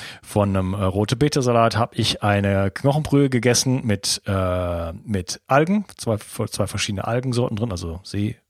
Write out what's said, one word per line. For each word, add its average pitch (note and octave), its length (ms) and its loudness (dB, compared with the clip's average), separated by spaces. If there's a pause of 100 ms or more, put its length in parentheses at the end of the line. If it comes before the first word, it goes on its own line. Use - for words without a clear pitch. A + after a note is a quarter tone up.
(220)
von G2+ 280 2
einem, F#2+ 220 0
äh, G2+ 100 -4
rote G2+ 340 0
Beete-Salat B2 600 2
habe A#2 200 -2
ich - 260 -2
eine G2 480 2
Knochenbrühe C#3+ 580 2
gegessen B2+ 560 2
mit, - 420 -2
äh, F2+ 640 -2 (120)
mit G2 420 -4
Algen, E3 380 2 (120)
zwei, A2+ 200 -2
zwei - 500 -4
verschiedene G2+ 400 -4
Algensorten A#2+ 500 -2
drin, A2+ 140 -2
also F2 320 -6
See-, G#2 340 -4 (140)